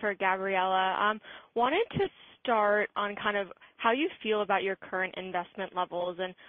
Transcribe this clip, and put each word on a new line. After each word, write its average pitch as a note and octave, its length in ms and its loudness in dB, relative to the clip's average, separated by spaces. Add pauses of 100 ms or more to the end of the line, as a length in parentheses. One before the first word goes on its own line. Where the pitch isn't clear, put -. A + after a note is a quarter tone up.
for G#3 140 0
Gabriela. F#3+ 840 2
Um, G#3+ 200 2 (340)
wanted C#4 380 2
to G4 160 0 (340)
start G#3 540 4
on G3+ 180 -2
kind G#3 220 -2
of G3 100 -2 (300)
how A3+ 160 4
you D4 160 0 (160)
feel G#3+ 180 2
about G3 220 2
your F#3+ 100 -2
current F#3 420 -6
investment F#3 600 -6
levels F3 440 -2
and F#3 140 -4 (140)